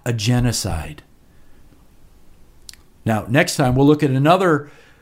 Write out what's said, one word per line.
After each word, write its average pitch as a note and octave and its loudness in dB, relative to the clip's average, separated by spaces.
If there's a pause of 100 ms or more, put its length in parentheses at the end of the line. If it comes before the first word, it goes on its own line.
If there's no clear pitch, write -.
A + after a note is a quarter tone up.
a A#2+ -2
genocide. G#2 -4 (2000)
Now, A2 -2
next D3+ 0
time, B2+ 0
we'll C#3 4
look D3+ 4
at C3+ 0
another D3+ 2 (320)